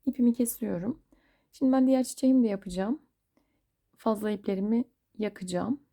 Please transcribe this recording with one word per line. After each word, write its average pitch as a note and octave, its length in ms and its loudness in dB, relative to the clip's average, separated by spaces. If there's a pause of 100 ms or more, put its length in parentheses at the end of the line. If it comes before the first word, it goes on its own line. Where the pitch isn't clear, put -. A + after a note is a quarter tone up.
İpimi A#3+ 280 2
kesiyorum. A3 680 -4 (500)
Şimdi C4 200 0
ben C4 140 4
diğer C4 180 4
çiçeğimi C4 380 2
de A3+ 60 2
yapacağım. G3 540 -4 (920)
Fazla G#3+ 340 -2
iplerimi G#3 540 -2 (340)
yakacağım. G3+ 640 -6 (100)